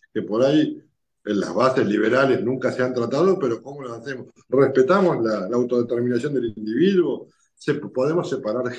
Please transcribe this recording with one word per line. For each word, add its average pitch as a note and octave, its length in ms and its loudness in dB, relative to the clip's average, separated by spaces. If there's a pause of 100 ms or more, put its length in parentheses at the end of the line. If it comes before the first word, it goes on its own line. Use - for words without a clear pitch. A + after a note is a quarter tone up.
(120)
que G#2+ 100 -4
por A2 220 0
ahí D3 360 2 (460)
en G2+ 140 0
las - 140 -4
bases B2 320 2
liberales A2+ 560 2
nunca B2 280 -2
se B2 120 -4
han B2+ 100 -2
tratado, D3 460 0
pero A#2 240 -4
cómo C#3+ 200 -16
las A#2 180 -12
hacemos? B2+ 260 -12 (220)
¿Respetamos C#3 760 4
la, G2+ 240 -2
la A#2+ 80 -2
autodeterminación B2 800 0
del A#2 220 -2
individuo? C3 720 0 (260)
¿Se, D3 220 -4
podemos C3+ 520 -2
separar A2 360 -4 (140)